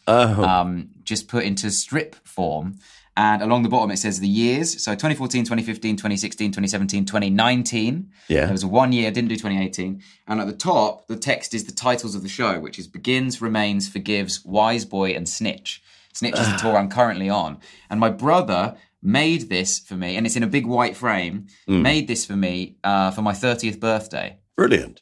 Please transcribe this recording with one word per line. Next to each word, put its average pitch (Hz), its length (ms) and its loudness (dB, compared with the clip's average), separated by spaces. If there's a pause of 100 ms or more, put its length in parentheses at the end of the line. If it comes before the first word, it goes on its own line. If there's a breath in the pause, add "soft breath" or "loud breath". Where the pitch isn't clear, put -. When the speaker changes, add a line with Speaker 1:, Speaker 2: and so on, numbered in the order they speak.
Speaker 1:
Oh. 110 380 6
Speaker 2:
Um, 90 440 2 (140)
just - 240 -6
put 120 160 -2
into 101 280 -2
strip - 440 -4 (100)
form. 85 520 -6 (420 soft breath)
And 107 220 4
along 117 220 4
the 113 60 2
bottom, 113 200 2
it 95 80 -2
says 98 220 -2
the 98 80 0
years. 120 560 2
So 107 100 -2
twenty 151 220 0
fourteen, 127 280 -2
twenty 113 200 0
fifteen, 110 340 -4
twenty 101 200 -2
sixteen, 104 340 -4
twenty 98 160 -2
seventeen, 98 360 0
twenty 101 280 0
nineteen. 120 800 0 (160 soft breath)
Speaker 1:
Yeah. 73 160 2
Speaker 2:
There 95 80 0
was 95 120 -2
one 123 300 4
year, 113 160 2
didn't 117 200 0
do 113 80 -2
twenty 98 220 -2
eighteen. 95 440 -4 (240 soft breath)
And 110 120 -2
at 101 60 -2
the 104 80 -4
top, 120 540 0
the 113 80 -8
text - 400 -4
is 107 80 -4
the - 80 -16
titles 120 420 -2
of 98 80 -6
the 95 80 -8
show, 101 300 -2
which - 180 -12
is 90 80 -12
Begins, 127 560 -2
Remains, 104 480 0
Forgives, 98 560 -4
Wise 107 400 2
Boy, 95 300 0
and 85 120 -6
Snitch. - 540 -6 (320 soft breath)
Snitch - 240 -4
is 120 100 2
the 101 60 0
Speaker 1:
Ah. 95 40 -4
Speaker 2:
tour 107 200 2
I'm 98 120 2
currently 101 380 0
on. 85 300 -2 (320 soft breath)
And 107 100 -2
my 113 120 4
brother 117 640 2 (260 loud breath)
made 143 480 2
this 92 300 0
for - 160 -14
me, 90 200 -4
and 113 120 0
it's 113 80 -2
in 117 80 0
a 113 40 0
big 120 200 0
white 120 280 0
frame, 101 520 -2 (200 soft breath)
Speaker 1:
Mm. 95 140 4
Speaker 2:
made 151 260 2
this 117 160 -2
for 101 120 -6
me, 92 480 -2
uh, 98 260 2
for 107 140 -4
my 104 100 2
thirtieth 113 460 -2
birthday. 110 580 -4 (180)
Speaker 1:
Brilliant. - 460 2